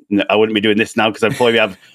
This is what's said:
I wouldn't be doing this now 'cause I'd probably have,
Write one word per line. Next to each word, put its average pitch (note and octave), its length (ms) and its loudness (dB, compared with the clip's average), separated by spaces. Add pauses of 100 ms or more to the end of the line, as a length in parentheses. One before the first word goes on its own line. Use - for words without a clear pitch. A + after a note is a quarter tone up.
(280)
I G2+ 80 2
wouldn't A2 180 2
be G#2 60 2
doing G#2 160 0
this A2 200 -2
now G#2+ 140 0
'cause - 120 -6
I'd G#2+ 140 0
probably A#2+ 220 2
have, G#2 200 -2 (160)